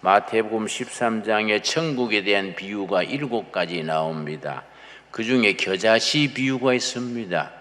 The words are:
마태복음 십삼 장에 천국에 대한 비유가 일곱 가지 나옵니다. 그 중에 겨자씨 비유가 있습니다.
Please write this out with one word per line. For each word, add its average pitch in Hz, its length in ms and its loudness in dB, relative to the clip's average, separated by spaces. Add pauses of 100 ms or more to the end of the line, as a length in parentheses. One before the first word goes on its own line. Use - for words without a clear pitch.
마태복음 107 640 2
십삼 113 560 -2
장에 107 380 2
천국에 123 600 0
대한 98 320 0
비유가 98 480 -2
일곱 117 500 -4
가지 85 300 -2
나옵니다. 78 800 -4 (460)
그 113 140 -6
중에 113 300 4
겨자씨 110 800 2
비유가 131 400 0
있습니다. 117 760 -4 (100)